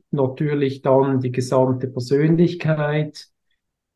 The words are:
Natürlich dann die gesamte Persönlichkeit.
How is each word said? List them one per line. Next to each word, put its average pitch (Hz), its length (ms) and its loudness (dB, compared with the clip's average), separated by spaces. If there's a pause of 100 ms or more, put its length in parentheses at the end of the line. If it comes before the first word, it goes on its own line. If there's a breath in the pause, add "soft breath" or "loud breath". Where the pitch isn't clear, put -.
(120)
Natürlich 143 680 -2
dann 135 400 4
die 127 100 -4
gesamte 127 560 0
Persönlichkeit. 151 1400 0 (680)